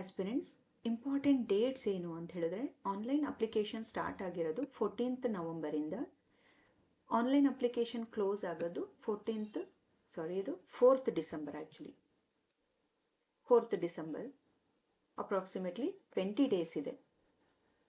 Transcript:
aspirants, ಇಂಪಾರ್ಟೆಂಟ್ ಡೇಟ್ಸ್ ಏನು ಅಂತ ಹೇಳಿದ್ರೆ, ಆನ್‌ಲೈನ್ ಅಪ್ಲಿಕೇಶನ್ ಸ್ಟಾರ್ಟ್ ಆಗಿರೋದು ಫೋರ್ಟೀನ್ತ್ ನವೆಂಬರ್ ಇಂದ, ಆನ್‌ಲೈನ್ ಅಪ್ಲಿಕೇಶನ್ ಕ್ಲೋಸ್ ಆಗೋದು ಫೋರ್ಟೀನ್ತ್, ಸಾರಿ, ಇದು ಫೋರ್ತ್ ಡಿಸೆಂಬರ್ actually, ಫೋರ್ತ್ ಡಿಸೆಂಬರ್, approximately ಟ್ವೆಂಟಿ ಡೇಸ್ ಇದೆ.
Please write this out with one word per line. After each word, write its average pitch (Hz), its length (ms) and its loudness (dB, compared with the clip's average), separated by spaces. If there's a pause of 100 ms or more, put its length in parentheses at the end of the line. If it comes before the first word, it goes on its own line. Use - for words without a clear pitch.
aspirants, 202 460 -4 (380)
ಇಂಪಾರ್ಟೆಂಟ್ 269 640 2
ಡೇಟ್ಸ್ 226 400 2
ಏನು 175 260 -2
ಅಂತ 165 180 -10
ಹೇಳಿದ್ರೆ, 180 440 -2 (100)
ಆನ್‌ಲೈನ್ 240 400 0
ಅಪ್ಲಿಕೇಶನ್ 220 580 -2
ಸ್ಟಾರ್ಟ್ 165 380 -4
ಆಗಿರೋದು 175 420 -2
ಫೋರ್ಟೀನ್ತ್ 247 680 -2
ನವೆಂಬರ್ 165 440 -4
ಇಂದ, 156 200 -2 (1160)
ಆನ್‌ಲೈನ್ 269 380 6
ಅಪ್ಲಿಕೇಶನ್ 240 580 0
ಕ್ಲೋಸ್ 202 380 0
ಆಗೋದು 170 560 -4
ಫೋರ್ಟೀನ್ತ್, 214 760 -4 (400)
ಸಾರಿ, 175 240 -4
ಇದು 233 280 -6
ಫೋರ್ತ್ 262 440 6
ಡಿಸೆಂಬರ್ 156 460 -4
actually, - 400 -14 (1500)
ಫೋರ್ತ್ 226 300 4
ಡಿಸೆಂಬರ್, 170 520 -6 (920)
approximately 190 720 -4
ಟ್ವೆಂಟಿ 202 540 0
ಡೇಸ್ 175 320 0
ಇದೆ. 147 200 -6 (920)